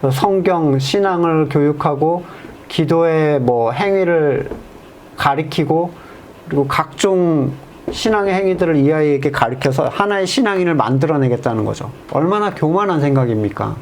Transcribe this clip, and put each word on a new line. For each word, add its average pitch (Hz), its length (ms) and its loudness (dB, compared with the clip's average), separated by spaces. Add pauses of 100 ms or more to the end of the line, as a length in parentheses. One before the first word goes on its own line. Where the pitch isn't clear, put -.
(120)
성경, 170 640 0
신앙을 170 720 0
교육하고, 147 720 0 (440)
기도의 160 720 2
뭐 120 320 2
행위를 170 760 0 (680)
가리키고, 156 760 -2 (560)
그리고 139 180 0
각종 160 840 0 (380)
신앙의 202 440 0
행위들을 185 420 0
이 139 160 4
아이에게 147 380 2
가르쳐서 131 580 0
하나의 202 380 -2
신앙인을 190 480 0
만들어내겠다는 127 920 0
거죠. 107 260 -6 (220)
얼마나 190 380 0
교만한 180 500 0
생각입니까? 110 800 0